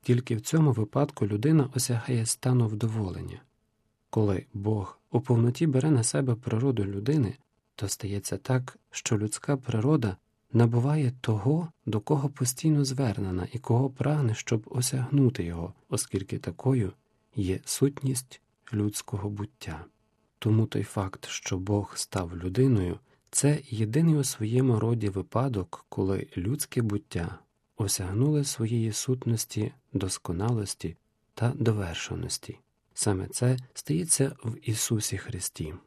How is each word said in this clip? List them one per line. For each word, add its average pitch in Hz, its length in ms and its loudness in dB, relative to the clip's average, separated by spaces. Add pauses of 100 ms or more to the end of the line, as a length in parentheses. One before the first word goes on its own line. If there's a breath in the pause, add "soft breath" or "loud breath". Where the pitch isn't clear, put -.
Тільки 120 340 2
в 107 60 -4
цьому 156 300 2
випадку 110 560 0
людина 127 480 4
осягає 120 500 0
стану 123 420 2
вдоволення. 104 720 -4 (680)
Коли 104 440 2
Бог 104 460 -2 (120)
у 117 100 2
повноті 123 460 2
бере 131 240 4
на 123 120 4
себе 127 320 0
природу 110 500 0
людини, 104 520 0 (380)
то 101 120 -4
стається 98 500 -4
так, 127 400 -2 (140)
що - 260 -2
людська 107 400 -2
природа 117 600 0 (360)
набуває 123 680 4
того, 131 500 0 (140)
до 110 140 0
кого 143 300 0
постійно 143 560 0
звернена 101 680 -2
і 123 80 -6
кого 123 300 2
прагне, 131 460 0
щоб - 340 -4
осягнути 127 760 2
його, 85 300 -6 (160)
оскільки - 480 -4
такою 107 560 0 (420)
є 95 300 0
сутність - 760 -2 (320)
людського 104 560 -2
буття. 101 560 -10 (540)
Тому 110 260 4
той 107 180 -2
факт, 98 440 -6
що - 300 -6
Бог 101 400 -2
став 90 400 -6
людиною, 92 600 2 (320 soft breath)
це 147 280 2 (100)
єдиний 120 460 2
у 143 80 2
своєму 120 560 2
роді 110 300 2
випадок, 101 800 -2
коли 98 380 -2 (100)
людське 120 440 -2
буття 101 580 -4 (380)
осягнуло 110 680 0
своєї 113 480 0
сутності, 113 840 -2 (200)
досконалості 95 1040 -2 (360)
та 120 220 0
довершеності. 90 1040 -4 (340)
Саме 95 340 -2
це 127 300 0 (160)
стається 151 720 0
в 117 260 -6
Ісусі 107 480 -2
Христі. 90 560 -8 (140)